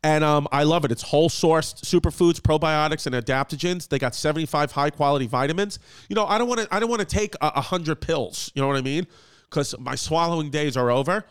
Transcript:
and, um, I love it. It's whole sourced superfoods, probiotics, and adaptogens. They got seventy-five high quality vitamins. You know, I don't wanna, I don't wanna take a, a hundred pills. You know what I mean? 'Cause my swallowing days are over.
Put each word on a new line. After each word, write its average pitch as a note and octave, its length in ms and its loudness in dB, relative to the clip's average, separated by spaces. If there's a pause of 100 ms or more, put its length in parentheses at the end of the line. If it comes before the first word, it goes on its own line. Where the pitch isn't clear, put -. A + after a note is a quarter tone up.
and, D#3 200 4
um, D3 280 2
I C#3+ 120 2
love D#3 220 2
it. A#2 60 0
It's - 120 -4
whole D#3 260 4
sourced D#3+ 540 2
superfoods, E3+ 560 2
probiotics, D#3 680 2
and B2+ 100 -4
adaptogens. C#3+ 720 -2
They C3+ 120 0
got B2 140 0
seventy-five D3+ 600 -2
high C#3+ 160 2
quality C#3+ 380 0
vitamins. D#3 520 -2 (300)
You G3+ 60 -4
know, G#3+ 100 2
I G#3 120 0
don't A#3+ 100 0
wanna, A#3 240 -2
I G3 80 0
don't A#3 100 0
wanna G#3+ 160 0
take G#3 360 -4
a, D3+ 140 0
a C#3 60 0
hundred D#3+ 400 -4
pills. - 520 -4
You C#3 80 -2
know C#3 60 2
what C#3 100 0
I C3 40 -2
mean? C#3+ 260 -4 (420)
'Cause C#3+ 300 -4
my B2+ 160 -8
swallowing D#3+ 560 -2
days D3 260 -2
are B2 140 2
over. D#3 400 0